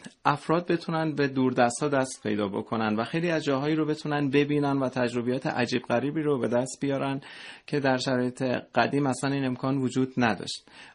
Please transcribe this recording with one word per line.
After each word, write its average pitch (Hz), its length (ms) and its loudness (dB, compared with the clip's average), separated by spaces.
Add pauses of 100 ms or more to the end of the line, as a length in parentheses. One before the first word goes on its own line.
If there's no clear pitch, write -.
(260)
افراد 156 420 0
بتونن 160 480 -2
به 143 120 2
دوردست‌ها 127 600 2
دست 131 360 0
پیدا 104 240 0
بکنن 107 480 -2
و 113 80 0
خیلی 165 260 -2
از 156 140 0
جاهایی 143 320 0
رو 156 100 2
بتونن 147 440 -2
ببینن 143 480 2
و 131 120 0
تجربیات 123 580 -2
عجیب 120 340 0
غریبی 139 400 0
رو 147 180 0
به 117 80 0
دست 123 340 0
بیارن 139 400 -2 (460)
که 147 120 0
در 131 180 4
شرایط 123 440 0 (340)
قدیم 139 320 2
اصلاً 135 240 -2
این 139 140 0
امکان 135 320 -2
وجود 131 400 0
نداشت. - 520 -2 (260)